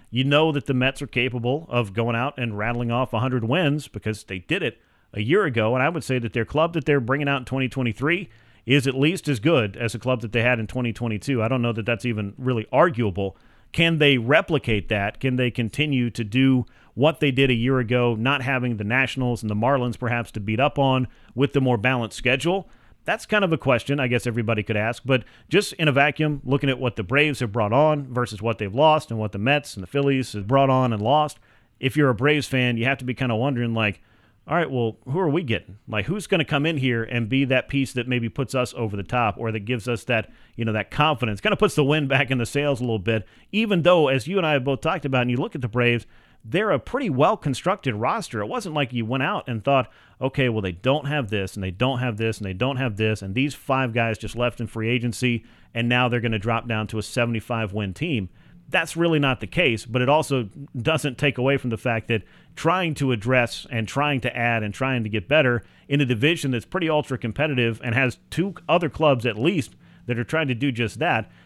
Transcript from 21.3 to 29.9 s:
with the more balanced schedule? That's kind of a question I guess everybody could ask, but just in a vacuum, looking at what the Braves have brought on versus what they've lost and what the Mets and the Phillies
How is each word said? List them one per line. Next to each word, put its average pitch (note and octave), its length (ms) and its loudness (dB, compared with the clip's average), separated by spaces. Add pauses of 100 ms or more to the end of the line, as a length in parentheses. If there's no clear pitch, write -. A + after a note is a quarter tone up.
with C#3 200 0
the C#3 80 4
more B2 160 2
balanced A#2+ 380 -2
schedule? D3+ 540 0 (360)
That's G3+ 200 -4
kind G#3 180 2
of E3+ 80 2
a D#3+ 60 2
question C#3 420 0
I B2+ 80 0
guess A#2+ 200 0
everybody A2 360 -2
could G#2+ 140 -2
ask, A2 260 -4
but B2 220 0 (240)
just G3+ 240 2
in D#3+ 140 0
a C#3+ 40 4
vacuum, C#3+ 540 2
looking C3+ 240 0
at B2+ 100 0
what B2 160 -2
the A2 80 -4
Braves C#3 380 0
have A2 100 -2
brought G#2+ 220 0
on C#3+ 400 2
versus A#2 280 -4
what A2+ 180 -2
they've G2 140 -6
lost D#3 380 4
and A2+ 80 -4
what G#2+ 140 -4
the G2 60 -6
Mets C#3 340 -2
and F#2+ 100 -12
the F2+ 40 -14
Phillies C#3 460 0